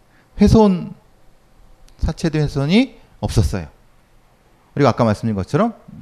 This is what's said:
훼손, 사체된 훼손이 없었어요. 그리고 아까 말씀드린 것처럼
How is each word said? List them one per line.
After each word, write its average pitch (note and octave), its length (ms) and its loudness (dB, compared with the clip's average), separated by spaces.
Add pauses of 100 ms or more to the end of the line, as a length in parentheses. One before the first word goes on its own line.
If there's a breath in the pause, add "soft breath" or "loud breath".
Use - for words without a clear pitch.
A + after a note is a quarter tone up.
(400 soft breath)
훼손, G3+ 540 2 (1040)
사체된 D#3 440 -4
훼손이 D#3 560 0 (220 soft breath)
없었어요. F#2 480 -2 (1040)
그리고 C#3 160 2
아까 A#2 160 0
말씀드린 A2 320 -2
것처럼 E3 420 -4 (240)